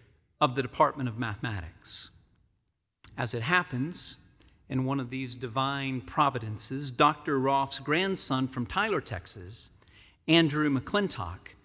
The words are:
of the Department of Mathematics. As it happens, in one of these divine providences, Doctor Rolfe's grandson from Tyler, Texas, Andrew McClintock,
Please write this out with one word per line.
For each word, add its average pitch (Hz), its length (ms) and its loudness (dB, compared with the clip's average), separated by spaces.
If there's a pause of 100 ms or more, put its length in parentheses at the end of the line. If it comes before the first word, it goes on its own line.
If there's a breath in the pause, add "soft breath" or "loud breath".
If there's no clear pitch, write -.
(420)
of 127 140 2
the 135 60 0
Department 135 460 0
of 110 100 -8
Mathematics. 107 920 -4 (1080)
As 123 160 -4
it 117 100 -4
happens, 160 760 0 (500 soft breath)
in 131 160 0
one 135 140 0
of 120 120 -6
these 131 260 -6
divine 131 640 -2
providences, 131 880 0
Doctor 147 480 2
Rolfe's 135 400 2
grandson 147 720 4
from 123 180 -4
Tyler, 196 340 0
Texas, - 680 -6 (560 soft breath)
Andrew 151 420 4
McClintock, 131 840 -2 (100)